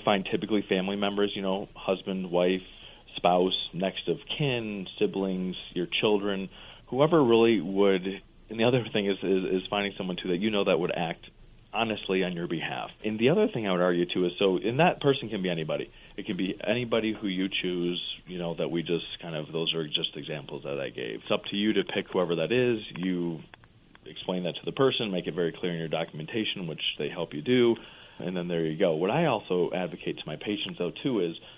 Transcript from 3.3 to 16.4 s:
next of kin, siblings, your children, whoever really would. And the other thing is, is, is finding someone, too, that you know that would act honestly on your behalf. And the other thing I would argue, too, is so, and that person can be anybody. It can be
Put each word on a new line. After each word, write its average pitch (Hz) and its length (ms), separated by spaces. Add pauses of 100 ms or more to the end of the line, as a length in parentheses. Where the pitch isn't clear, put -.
next 92 340
of 76 100 (200)
kin, 110 500 (120)
siblings, 92 560 (180)
your 87 140 (120)
children, 101 500 (380)
whoever 151 360
really 117 380
would. 98 440 (440)
And 110 100
the 113 40
other 123 300
thing 104 140
is, 98 160
is, 95 200
is 92 280
finding 101 260
someone, 92 240
too, 95 80
that 90 80
you 107 140
know 101 140
that 90 140
would 90 160
act 82 300 (480)
honestly 104 500
on 90 100
your 85 140
behalf. 76 420 (140)
And 107 140
the 113 120
other 214 180
thing 113 180
I 98 60
would 87 100
argue, 87 240
too, 90 200
is 87 120
so, 95 200
and 110 220
that 170 220
person 135 280
can 104 120
be 92 80
anybody. 78 400 (260)
It 101 100
can 98 120
be 95 300